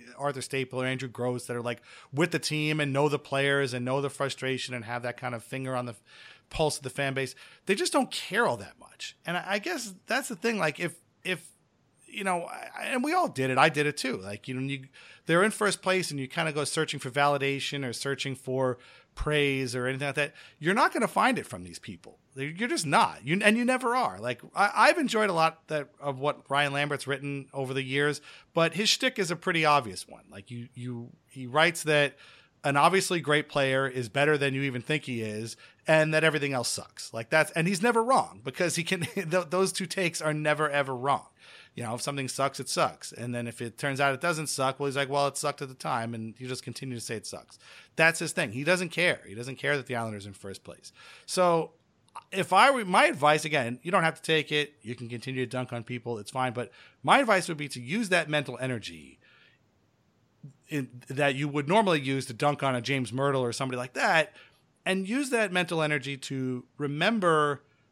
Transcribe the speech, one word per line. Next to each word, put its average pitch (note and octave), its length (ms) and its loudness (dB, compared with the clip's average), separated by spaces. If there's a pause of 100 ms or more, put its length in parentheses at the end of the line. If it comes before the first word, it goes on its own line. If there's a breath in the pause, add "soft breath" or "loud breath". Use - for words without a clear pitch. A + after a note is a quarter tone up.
(180)
Arthur C3+ 240 -4
Staple C3 400 -4
or B2+ 60 -2
Andrew C3 200 -4
Gross A#2+ 380 -4
that A#2+ 100 -6
are, A#2+ 60 -4
like, A#2 220 -6 (280 loud breath)
with E3 200 2
the E3 80 -2
team D3+ 400 -2
and C#3+ 120 0
know C#3 180 4
the C#3+ 100 0
players C#3 560 0
and B2 100 -4
know C3+ 160 0
the C#3 80 -2
frustration C3 640 -4
and A#2+ 120 -8
have A#2+ 180 -6
that A#2+ 120 -6
kind B2 200 -8
of A2+ 80 -12
finger C3 320 -6
on B2 100 -2
the - 80 -8 (560 soft breath)
pulse D3+ 280 0
of - 60 -12
the C3 60 -8
fan C#3 240 -4
base. C3 220 -4 (320 soft breath)
They G3 80 2
just F4 180 -2
don't C4+ 160 2
care G#3+ 380 0
all A#2+ 100 0
that F#2+ 220 -14
much. - 440 -16
And F3 140 -4
I, E3 100 -4
I G3+ 120 0
guess A#3 340 -6 (140)
that's B3+ 220 -2
the A#3 60 -6
thing. A3+ 220 -2
Like, D#3+ 220 -2
if, E3+ 160 -4 (280)
if, F#3 240 -6 (600)
you G#3 160 -10
know, F3+ 220 0
I, - 240 -12 (100)
I, - 60 -6
and B3 180 -2
we D4+ 100 0
all F4+ 140 4
did C3 240 0
it. B2+ 80 4
I D#3 100 8
did D3 160 0
it D3 100 -2
too. B3+ 220 -4
Like, G2 300 -10
you C3 80 -6
know, B2+ 60 -4
you, C3+ 260 -8 (400 soft breath)
they're E3+ 160 6
in G#3+ 80 4
first G3+ 320 0
place F#3 260 0
and C#3+ 100 -6
you C3 80 -6
kinda D#3+ 240 -2
go D3 120 -2
searching D3 360 -2
for C3 120 -8
validation C#3 760 2
or A#2 60 -6
searching C#3 400 -4
for B2+ 460 -2 (340 soft breath)
praise C#3 640 0
or B2 100 -2
anything C3 220 -2
like C#3 80 -4
that. C#3+ 180 -2 (240 soft breath)
You're E3 160 0
not C#4+ 180 4
gonna B3 160 0
find G#3+ 300 2
it A#2 80 -6
from F2+ 200 -12
these F2 120 -14
people. - 400 -16 (180)
You're D#3+ 340 -4
just D4+ 160 -2
not. D#3 400 2
You, E3 180 0
and G#3+ 140 6
you A#3+ 80 0
never B3 300 2
are. G3 240 0
Like, A#2+ 220 -4 (140)
I, G3+ 180 4
I've C#4 240 6
enjoyed A3 320 2
a F#3 40 0
lot D#3+ 340 2
that, D3 220 -4 (100)
of C3+ 200 -4
what C#3+ 300 -4
Ryan C#3+ 240 2
Lambert's C#3+ 340 -2
written C#3 460 -6
over C3+ 200 -4
the C3+ 100 0
years, C#3 380 0 (320 loud breath)
but E3 220 2
his G#3 120 0
shtick - 320 2
is E3+ 120 -2
a E3+ 40 0
pretty E3 300 0
obvious C3 420 2
one. - 240 -20
Like, G2+ 200 -18
you, A#2+ 220 -12
you, A#2+ 360 -10 (180)
he C3 200 -14
writes D#3+ 360 4
that D3 320 4 (480 soft breath)
an C#3+ 140 2
obviously F3+ 420 4
great D3 300 0
player C3+ 380 2
is B2+ 220 -6
better D3 280 4
than C#3 160 2
you C3+ 100 -2
even B2 180 -2
think D3 240 -2
he A#2 160 -4
is, A2 360 -6 (300 soft breath)
and D#3 260 6
that D#3 100 4
everything D3 300 2
else B2 160 -2
sucks. - 440 -10
Like, A2+ 160 -8
that's, D#3 220 4
and E3 160 2
he's F#3 140 0
never A3+ 220 4
wrong A3+ 400 2
because D#3+ 320 0
he E3+ 80 -2
can, F3+ 180 -2
<laughs> - 140 -6
th-, F3 340 0
those F#3 240 2
two F#3 140 -4
takes E3+ 340 -2
are D#3 120 0
never, D3+ 360 0
ever C#3 260 0
wrong. B2+ 300 0 (500 soft breath)
You A#2+ 80 -8
know, A2+ 120 -4
if A#2 60 -8
something C#3 260 -4
sucks, C3+ 320 -2
it C3 100 -10
sucks. - 420 -2
And A#2+ 220 -8
then A#2+ 140 -4
if A2+ 140 -10
it A#2 160 -8
turns C#3 240 -4
out C#3 120 4
it C3 80 -6
doesn't D#3+ 260 -2
suck, C3+ 320 -2
well, C#3+ 80 -2
he's C3+ 100 -2
like, C#3 120 0
"Well, C#3+ 180 2
it C#3 100 -4
sucked C#3+ 240 -4
at C3+ 80 -8
the C3 60 -16
time," A#2 380 -4
and A2+ 240 -10
you B2+ 100 -12
just B2+ 160 -8
continue B2+ 320 -10
to A2+ 60 -10
say A#2 140 -8
it G#2 100 -10
sucks. - 320 -14 (380 soft breath)
That's E3 240 4
his D#3+ 140 -4
thing. C#3+ 180 -2
He B2+ 140 -6
doesn't F3 240 2
care. E3+ 360 0
He F2+ 80 -16
doesn't B2 220 -10
care C#3+ 220 0
that B2+ 80 -6
the B2+ 100 -6
Islanders A2 300 -4
are G#2 40 -12
in F#2+ 40 -14
first G2 320 -14
place. - 260 -18 (340 loud breath)
So F3 460 2 (640)
if F#3 180 -2
I A3 200 8
were, B3 120 0
my G3 220 6
advice, D3+ 400 4
again, B2+ 360 0
you E3+ 100 -6
don't F#3 120 4
have D#3+ 120 2
to - 60 -20
take D#3 300 2
it. D3 300 0
You A#2+ 140 -10
can A#2 120 -12
continue B2+ 380 -4
to A#2 40 -8
dunk B2+ 220 -6
on A#2 140 -8
people. A#2+ 320 -6
It's G#2 140 -14
fine. B2+ 220 0
But A#2 180 -6 (320 soft breath)
my F#3 160 6
advice G#3 280 2
would D#3+ 100 -4
be D3 120 -8
to B2+ 100 -12
use F3 300 -4
that E3+ 200 2
mental C#3+ 300 -2
energy F2 600 -8 (1500 soft breath)
in, C#3+ 220 -4 (180)
that C#3 280 0
you D3 120 -2
would C#3+ 200 -2
normally F#3 340 4
use C3+ 260 -2
to B2+ 60 -10
dunk D3 300 0
on C3+ 120 2
a A#2+ 60 -2
James B2+ 300 -2
Mirtle C3+ 300 2
or A#2+ 120 0
somebody B2+ 240 -4
like B2 160 -8
that, F3+ 400 4 (520 soft breath)
and F#3+ 220 0
use C4 220 0
that A3+ 220 2
mental F3 300 0
energy C#3 360 -2
to B2+ 480 -4 (120)
remember D3+ 840 2 (300)